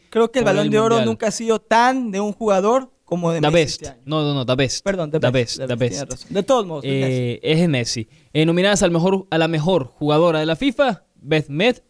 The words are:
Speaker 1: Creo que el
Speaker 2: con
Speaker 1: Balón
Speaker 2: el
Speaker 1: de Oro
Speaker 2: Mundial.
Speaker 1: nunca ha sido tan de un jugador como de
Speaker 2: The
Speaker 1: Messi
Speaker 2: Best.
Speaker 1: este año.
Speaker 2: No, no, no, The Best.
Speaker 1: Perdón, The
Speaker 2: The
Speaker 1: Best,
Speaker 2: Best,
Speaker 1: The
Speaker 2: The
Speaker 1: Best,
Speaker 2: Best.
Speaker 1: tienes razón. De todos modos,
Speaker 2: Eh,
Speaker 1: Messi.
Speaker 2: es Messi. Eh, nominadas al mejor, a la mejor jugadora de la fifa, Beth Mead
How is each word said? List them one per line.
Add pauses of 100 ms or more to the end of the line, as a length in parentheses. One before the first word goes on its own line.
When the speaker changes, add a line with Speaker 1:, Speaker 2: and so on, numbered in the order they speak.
(100)
Speaker 1:
Creo
que
el
Speaker 2:
con
Speaker 1:
Balón
Speaker 2:
el
Speaker 1:
de
Oro
Speaker 2:
Mundial.
Speaker 1:
nunca
ha
sido
tan
de
un
jugador (140)
como
de
Speaker 2:
The
Speaker 1:
Messi (100)
Speaker 2:
Best.
Speaker 1:
este
año.
Speaker 2:
No,
no,
no,
The
Best.
Speaker 1:
Perdón,
The
Speaker 2:
The
Speaker 1:
Best,
Speaker 2:
Best,
Speaker 1:
The
Speaker 2:
The
Speaker 1:
Best,
Speaker 2:
Best.
Speaker 1:
tienes (120)
razón.
De
todos
modos,
Speaker 2:
Eh,
Speaker 1:
Messi.
Speaker 2:
es
Messi. (240)
Eh,
nominadas
al
mejor,
a
la
mejor
jugadora
de
la
fifa, (120)
Beth
Mead (140)